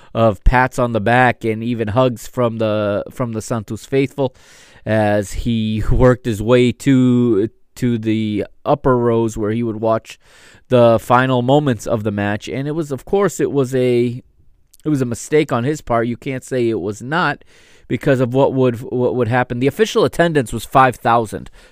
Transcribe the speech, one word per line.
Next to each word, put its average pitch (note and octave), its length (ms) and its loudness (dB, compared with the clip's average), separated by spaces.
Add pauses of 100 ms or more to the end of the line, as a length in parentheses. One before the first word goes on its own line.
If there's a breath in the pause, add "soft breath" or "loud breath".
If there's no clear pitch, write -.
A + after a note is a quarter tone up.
(120)
of A2+ 300 2
pats B2+ 360 4
on A#2+ 140 0
the A2 80 0
back A#2 440 2
and A2 180 -2
even A#2 260 -4
hugs B2 380 0
from A#2 320 -2
the, G#2 520 -2
from A#2 220 -6
the A2 100 -6
Santos A2+ 440 -8
faithful C3+ 480 -2 (500 soft breath)
as G#2 480 0
he A2 540 -2
<laughs> - 60 2
worked B2 340 4
his G#2+ 160 -4
way B2 300 4
to, B2 760 2 (280)
to A#2+ 220 -2
the G#2+ 480 -2 (180)
upper C3 340 0
rows A#2 380 0
where G#2+ 160 -4
he A#2+ 100 -2
would A2 180 -6
watch A2+ 380 -4 (500 soft breath)
the A#2 320 6
final B2+ 420 2
moments C3+ 440 0
of A2 160 -2
the G#2+ 80 -4
match. G2+ 380 -4
And C3+ 180 -8
it D3+ 60 -8
was, D3+ 180 -8
of B2+ 140 -8
course, G3 360 -2
it D3 120 0
was C3 220 0
a, B2 480 0 (640)
it D#3 40 -4
was C#3+ 120 0
a B2+ 60 0
mistake D3 460 -2
on A#2 100 0
his D3+ 180 -4
part. A#2 280 -2
You A#2+ 80 -4
can't C3 260 -10
say B2 260 -2
it A2 120 -2
was G2+ 200 -8
not D3 440 -4 (420 soft breath)
because C3+ 340 0
of B2 140 -2
what C3+ 180 2
would, B2+ 280 0
what B2 340 -2
would A#2+ 140 -2
happen. B2 320 -2
The C3+ 80 0
official G#3+ 360 0
attendance D3+ 480 0
was A#2 120 -8
five C3 320 4
thousand. A2+ 540 -2 (220 soft breath)